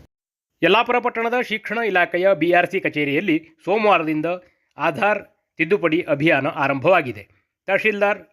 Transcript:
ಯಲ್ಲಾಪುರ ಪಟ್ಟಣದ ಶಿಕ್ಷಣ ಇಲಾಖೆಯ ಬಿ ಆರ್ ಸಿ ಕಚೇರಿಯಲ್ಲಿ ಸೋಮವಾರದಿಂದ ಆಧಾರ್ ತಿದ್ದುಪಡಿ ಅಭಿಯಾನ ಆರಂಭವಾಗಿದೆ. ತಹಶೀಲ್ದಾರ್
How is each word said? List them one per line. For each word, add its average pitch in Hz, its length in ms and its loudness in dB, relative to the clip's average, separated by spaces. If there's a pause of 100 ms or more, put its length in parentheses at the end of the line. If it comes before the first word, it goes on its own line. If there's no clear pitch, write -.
(640)
ಯಲ್ಲಾಪುರ 240 360 2
ಪಟ್ಟಣದ 233 440 -4
ಶಿಕ್ಷಣ 220 360 -6
ಇಲಾಖೆಯ 185 560 0
ಬಿ 165 180 0
ಆರ್ 175 180 4
ಸಿ 185 100 -2
ಕಚೇರಿಯಲ್ಲಿ 151 560 0 (280)
ಸೋಮವಾರದಿಂದ 170 600 0 (520)
ಆಧಾರ್ 196 420 0 (380)
ತಿದ್ದುಪಡಿ 170 420 0
ಅಭಿಯಾನ 151 460 0
ಆರಂಭವಾಗಿದೆ. 139 800 0 (420)
ತಹಶೀಲ್ದಾರ್ 202 520 0 (140)